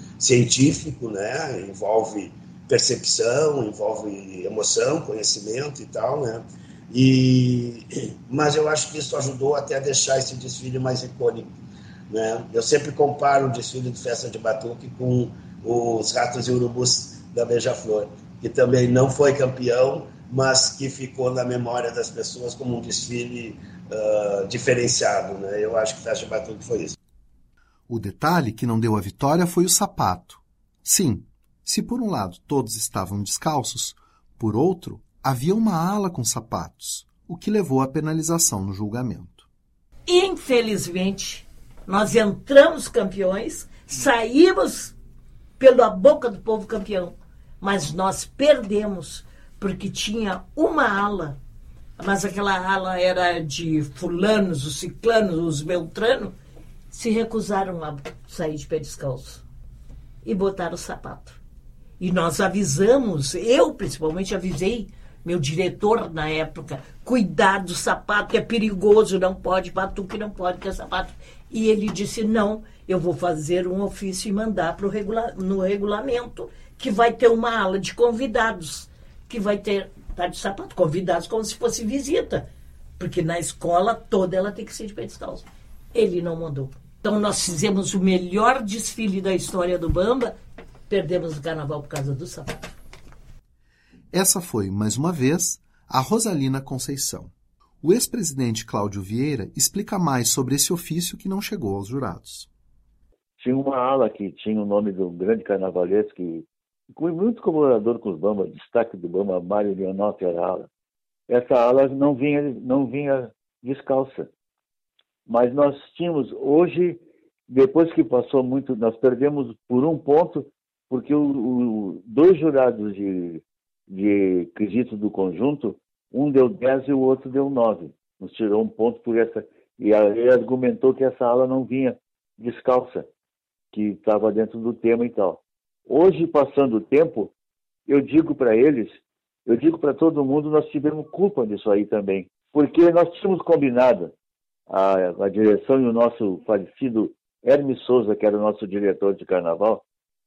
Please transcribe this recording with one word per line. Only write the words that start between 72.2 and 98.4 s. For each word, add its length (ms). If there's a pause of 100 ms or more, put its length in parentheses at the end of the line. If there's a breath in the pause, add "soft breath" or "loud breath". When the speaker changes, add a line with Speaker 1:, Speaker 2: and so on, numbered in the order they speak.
Speaker 3:
"Não, 400 (240 soft breath)
eu 120
vou 140
fazer 540
um 140
ofício 480
e 40
mandar 420
pro 140
regula-, 460
no 260
regulamento 880 (280 soft breath)
que 140
vai 220
ter 160
uma 280
ala 220
de 160
convidados, 920 (380 soft breath)
que 120
vai 180
ter, 320 (260)
tá 120
de 100
sapato, 380
convidados 520
como 160
se 120
fosse 280
visita, 640 (520 soft breath)
porque 240
na 160
escola 560
toda 420
ela 140
tem 120
que 120
ser 100
de 80
pé 100
descalço." 400 (500 soft breath)
Ele 280
não 140
mandou. 340 (300)
Então 200
nós 240
fizemos 520
o 40
melhor 600
desfile 600
da 120
história 460
do 100
Bamba, 460 (520)
perdemos 480
o 60
carnaval 400
por 80
causa 240
do 140
sapato. 480 (1400 soft breath)
Speaker 2:
Essa 280
foi, 300
mais 280
uma 140
vez, 500 (280)
a 100
Rosalina 600
Conceição. 680 (540)
O 80
ex-presidente 720